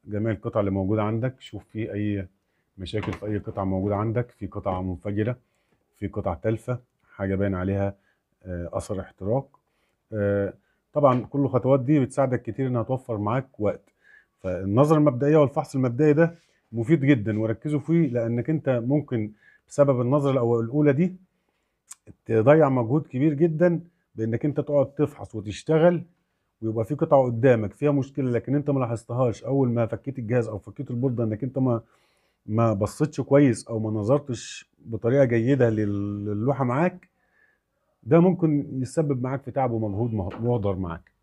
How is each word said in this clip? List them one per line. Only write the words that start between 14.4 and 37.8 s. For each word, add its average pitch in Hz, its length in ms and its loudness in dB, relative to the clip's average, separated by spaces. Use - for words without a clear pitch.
فالنظره 101 540 2
المبدئيه 147 400 2
والفحص 147 380 0
المبدئي 131 380 2
ده 165 220 2
مفيد 131 340 0
جدًا 107 340 2
وركزوا 113 400 -2
فيه، 165 280 2
لانك 120 420 -2
انت 156 200 -2
ممكن 123 640 -2
بسبب 139 340 2
النظره 139 300 2
الأو-، 120 320 2
الاولى 143 300 2
دي 175 220 0
تضيع 135 440 6
مجهود 127 380 0
كبير 143 260 0
جدًا، 160 460 2
بانك 113 300 -4
انت 139 140 -2
تقعد 139 360 0
تفحص 113 400 -4
وتشتغل 156 680 0
ويبقى 113 240 -2
في 151 100 -4
قطعه 143 280 4
قدامك 117 500 2
فيها 147 180 0
مشكله 135 400 -2
لكن 120 240 -2
انت 143 140 -2
ما 139 100 0
لاحظتهاش 120 640 -2
اول 131 260 0
ما 117 160 0
فكيت 131 340 -8
الجهاز 117 280 0
او 107 100 -8
فكيت - 340 -12
البورده، 120 320 -2
انك 107 200 -4
انت 131 140 -6
ما، 123 240 2
ما 110 280 2
بصيتش 131 480 -2
كويس 135 460 4
او 113 120 -4
ما 110 100 -4
نظرتش 123 720 -2
بطريقه 120 460 2
جيده 120 440 2
لل-، 101 560 -2
للوحه 117 380 -2
معاك. 165 460 -2